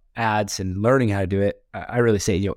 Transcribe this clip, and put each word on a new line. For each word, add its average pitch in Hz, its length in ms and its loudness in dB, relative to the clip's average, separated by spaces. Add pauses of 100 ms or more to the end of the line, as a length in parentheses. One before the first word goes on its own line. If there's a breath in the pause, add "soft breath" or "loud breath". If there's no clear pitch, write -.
(160)
ads 107 460 -2
and 92 200 -4
learning 123 280 4
how 98 100 0
to 95 80 -2
do 98 140 0
it, 101 200 -2 (120)
I, 98 80 -12
I 110 160 -6
really 113 220 4
say, 95 180 0
you 98 100 -2
know, - 100 -6